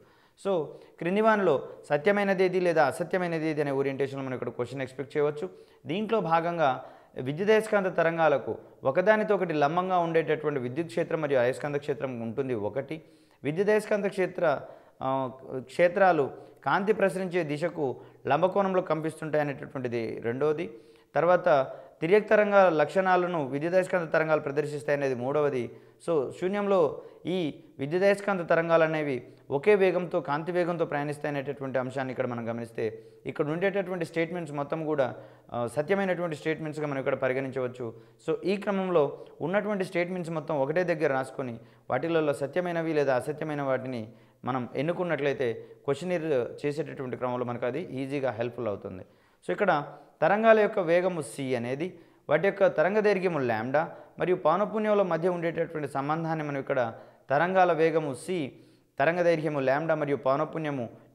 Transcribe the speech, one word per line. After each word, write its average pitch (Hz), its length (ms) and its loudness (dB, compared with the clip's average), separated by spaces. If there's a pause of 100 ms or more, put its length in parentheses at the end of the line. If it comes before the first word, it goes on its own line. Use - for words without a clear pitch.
(480)
So, 180 160 0 (340)
క్రింది 185 240 0
వానిలో 202 460 4 (220)
సత్యమైనది 196 540 2
ఏది 185 160 2
లేదా 165 260 4
అసత్యమైనది 165 600 -2
ఏది 151 140 0
అనే 143 100 0
ఓరియంటేషన్లో 139 540 -2
మనం 131 80 -4
ఇక్కడ 123 160 -6
క్వశ్చన్ 123 320 -6
ఎక్స్‌పెక్ట్ 131 360 -8
చేయవచ్చు. 147 320 0 (360)
దీంట్లో 202 360 -2
భాగంగా 165 640 0 (360)
విద్యుదయస్కాంత 196 760 2
తరంగాలకు 160 600 2 (260)
ఒకదానితో 202 520 4
ఒకటి 175 180 -2
లంబంగా 175 440 2
ఉండేటటువంటి 156 600 0
విద్యుత్ 127 300 -4
క్షేత్రం 165 320 -2
మరియు 139 180 2
అయస్కాంత 131 380 0
క్షేత్రం 131 440 -4
ఉంటుంది 127 320 -4
ఒకటి. 135 480 -6 (420)
విద్యుదయస్కాంత 202 640 0
క్షేత్ర, 175 540 0 (420)
ఆ, 131 280 -2 (240)
క్షేత్రాలు 175 760 2 (340)
కాంతి 190 280 2
ప్రసరించే 185 500 0
దిశకు 147 520 -2 (320)
లంబకోణంలో 185 540 2
కంపిస్తుంటాయి 156 600 -2
అనేటటువంటిది 123 840 -4
రెండవది. 147 500 -2 (420)
తర్వాత 165 560 4 (300)
తిర్యక్ 202 280 4
తరంగాల 202 400 6
లక్షణాలను 175 800 2
విద్యుదయస్కాంత 165 680 0
తరంగాలు 156 280 2
ప్రదర్శిస్తాయి 143 560 -2
అనేది 135 180 0
మూడవది. 131 560 0 (380)
So, 147 220 0 (100)
శూన్యంలో 196 600 2 (240)
ఈ 165 380 -4 (160)
విద్యుదయస్కాంత 180 720 0
తరంగాలు 165 340 4
అనేవి 151 440 -2 (240)
ఒకే 165 240 4
వేగంతో, 180 460 2
కాంతి 151 300 -4
వేగంతో 170 340 0
ప్రయాణిస్తాయి 147 500 -4
అనేటటువంటి 135 440 -4
అంశాన్ని 131 320 -4
ఇక్కడ 127 140 -2
మనం 117 240 -6
గమనిస్తే, 117 540 -6 (220)
ఇక్కడ 139 220 -4
ఉండేటటువంటి 180 580 -2
స్టేట్మెంట్స్ 165 480 -4
మొత్తం 151 320 -4
కూడా, 143 300 0 (380)
ఆ, 120 140 -2
సత్యమైనటువంటి 170 680 -2
స్టేట్మెంట్స్గా 151 520 -4
మనం 135 120 -4
ఇక్కడ 131 160 -6
పరిగణించవచ్చు. 127 800 -4 (360)
So, 156 140 0
ఈ 185 140 0
క్రమంలో 185 680 0 (160)
ఉన్నటువంటి 196 420 -2
స్టేట్మెంట్స్ 180 480 -4
మొత్తం 151 300 -4
ఒకటే 156 220 0
దగ్గర 160 280 0
రాసుకొని 131 480 -4 (300)
వాటిలలో 156 440 0
సత్యమైనవి 165 600 -2
లేదా 139 220 2
అసత్యమైన 147 460 -4
వాటిని 123 500 -4 (340)
మనం 123 300 -2
ఎన్నుకున్నట్లయితే 143 880 -2 (200)
క్వశ్చనీర్ 165 400 -2 (400)
చేసేటటువంటి 139 520 -6
క్రమంలో 123 280 -2
మనకు 120 200 -4
అది 123 140 -2
ఈజీగా 135 520 -4
హెల్ప్‌ఫుల్ 120 360 -4
అవుతుంది. 98 360 -8 (420)
So, 175 60 -2
ఇక్కడ 180 340 2 (360)
తరంగాల 214 380 6
యొక్క 208 200 2
వేగము 175 420 2
c 131 340 -4
అనేది, 139 440 -4 (300)
వాటి 160 180 4
యొక్క 196 200 4
తరంగ 180 320 4
దైర్ఘ్యము 190 400 2
లాంబ్డా 131 520 0 (280)
మరియు 170 160 2
పౌనఃపున్యముల 202 640 2
మధ్య 175 280 0
ఉండేటటువంటి 165 580 -2
సంబంధాన్ని 156 580 -2
మనం 139 140 -4
ఇక్కడ 131 340 -2 (360)
తరంగాల 175 420 4
వేగము 156 440 2 (120)
c, 175 200 -4 (520)
తరంగ 165 220 2
దైర్ఘ్యము 156 380 2
లాంబ్డా 147 360 2
మరియు 143 200 0
పౌనఃపున్యము 143 760 -2 (260)